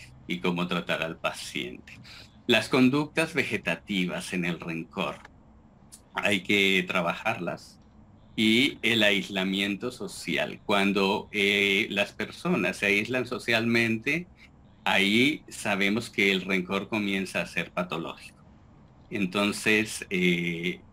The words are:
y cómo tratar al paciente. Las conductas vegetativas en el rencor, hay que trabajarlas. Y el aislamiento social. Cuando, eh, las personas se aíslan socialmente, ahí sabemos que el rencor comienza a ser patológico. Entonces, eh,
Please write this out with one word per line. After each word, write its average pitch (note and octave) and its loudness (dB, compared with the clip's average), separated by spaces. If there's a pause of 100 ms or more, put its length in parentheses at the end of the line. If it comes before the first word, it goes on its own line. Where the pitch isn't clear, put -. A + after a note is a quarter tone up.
(280)
y F2 -6
cómo F2 0
tratar E2+ -2
al D#2+ -6
paciente. - -8 (540)
Las A2+ 2
conductas D3 2
vegetativas F#2 -2
en F2 -2
el E2+ -4
rencor, E2 -6 (960)
hay G2+ 0
que G2 4
trabajarlas. E2+ -4 (560)
Y A2+ 4
el A2+ 4
aislamiento G2 0
social. - -6
Cuando, G2 2
eh, G2+ 2
las G2+ -2
personas G#2 -2
se - -2
aíslan G#2+ 0
socialmente, A#2 0 (600)
ahí G#2 4
sabemos G2+ -2
que G2 4
el F#2+ 2
rencor F#2+ -2
comienza G2 -2
a F2 -6
ser - -6
patológico. E2 -8 (720)
Entonces, G#2 0
eh, F2 0 (140)